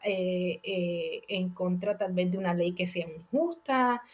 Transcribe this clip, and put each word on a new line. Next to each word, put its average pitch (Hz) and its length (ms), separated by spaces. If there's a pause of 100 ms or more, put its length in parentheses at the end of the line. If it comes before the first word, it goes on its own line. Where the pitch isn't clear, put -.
Eh, 180 580
eh, 175 680
en 185 220
contra 180 480
tal 190 140
vez 180 180
de 190 80
una 185 160
ley 175 180
que 180 140
sea 175 220
injusta, 254 920 (120)